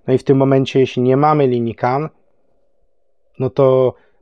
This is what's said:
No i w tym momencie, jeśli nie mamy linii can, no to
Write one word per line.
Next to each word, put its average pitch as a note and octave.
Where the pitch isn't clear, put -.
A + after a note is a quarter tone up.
No D3
i C3
w -
tym C#3
momencie, C3+
jeśli B2+
nie B2+
mamy D3+
linii A#2
can, C3+
no C3
to C3